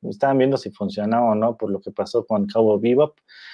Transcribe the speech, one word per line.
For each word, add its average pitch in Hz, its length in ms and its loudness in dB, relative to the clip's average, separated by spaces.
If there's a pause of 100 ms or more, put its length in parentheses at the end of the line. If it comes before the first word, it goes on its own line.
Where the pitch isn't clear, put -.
estaban 135 340 0
viendo 131 220 2
si 101 120 -10
funcionaba 107 600 -2
o 107 40 2
no 113 220 0
por 107 140 -6
lo 98 100 -4
que - 100 -12
pasó - 360 -4
con 101 200 0
Cowboy 107 320 2
Bebop, 123 380 2 (380)